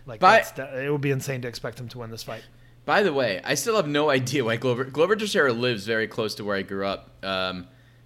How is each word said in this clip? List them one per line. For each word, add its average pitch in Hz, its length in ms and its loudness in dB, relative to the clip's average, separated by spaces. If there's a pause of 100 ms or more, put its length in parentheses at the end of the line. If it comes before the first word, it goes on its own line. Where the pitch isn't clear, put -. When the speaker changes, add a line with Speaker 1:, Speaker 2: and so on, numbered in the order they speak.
Speaker 1:
Like, 113 140 -14
Speaker 2:
By 202 180 8
Speaker 1:
that's, - 140 0
that, 135 240 -10
it 135 160 -4
would 147 80 0
be 139 120 0
insane 135 320 -4
to 127 40 -6
expect 120 320 -10
him 123 100 -10
to 123 100 -14
win 113 120 -12
this 113 120 -12
fight. 113 200 -12 (400)
Speaker 2:
By 170 180 2
the 180 120 2
way, 117 320 2
I 135 80 0
still 151 240 0
have 156 100 2
no 147 220 2
idea 135 340 2
why 113 140 0
Glover, 123 260 0
Glover 147 320 2
Teixeira 196 380 2
lives 117 320 -2
very 110 220 0
close 107 280 -4
to 110 80 -10
where 101 140 -2
I 95 60 -2
grew 98 220 -6
up, 95 260 -6 (120)
um, 92 440 -4 (380)